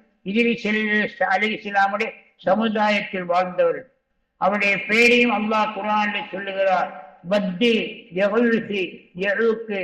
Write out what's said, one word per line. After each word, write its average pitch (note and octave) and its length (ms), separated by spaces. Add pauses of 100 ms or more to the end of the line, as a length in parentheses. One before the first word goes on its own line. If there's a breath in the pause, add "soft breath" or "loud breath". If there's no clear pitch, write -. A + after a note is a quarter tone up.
(300)
இத்ரீஸ் A#3 360 (680)
அலைஹிஸ்ஸலாமுடைய G3+ 760 (360)
சமுதாயத்தில் G#3 840
வாழ்ந்தவர்கள். F3 560 (580)
அவருடைய G3+ 300 (140)
பெயரையும் A#3+ 480
அல்லாஹ் G#3+ 400
குர்ஆனில் G#3 560
சொல்லுகிறார், F#3+ 580 (400)
"வத்தி G3 420 (460)
யகுல்சி G#3 640 (400)
யஊக்கு G#3+ 600